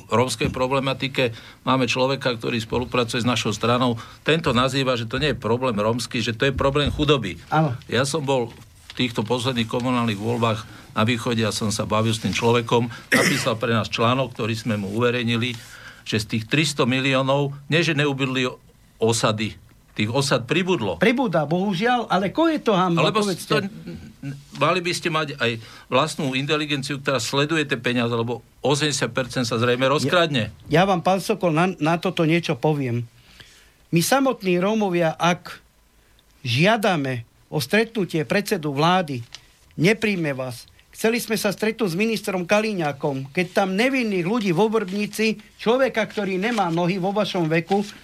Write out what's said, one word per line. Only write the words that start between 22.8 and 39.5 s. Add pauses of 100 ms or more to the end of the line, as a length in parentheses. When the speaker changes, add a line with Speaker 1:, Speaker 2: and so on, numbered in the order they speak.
Speaker 1:
Alebo
Speaker 2:
povedzte.
Speaker 1:
to, (1000)
mali
by
ste
mať
aj (280)
vlastnú
inteligenciu,
ktorá
sleduje
tie
peniaze,
lebo (240)
osemdesiat
percent
sa
zrejme
rozkradne. (200)
Speaker 2:
Ja,
ja
vám,
pán
Sokol,
na,
na
toto
niečo
poviem. (880)
My
samotní
Rómovia,
ak (800)
žiadame (240)
o
stretnutie
predsedu
vlády, (560)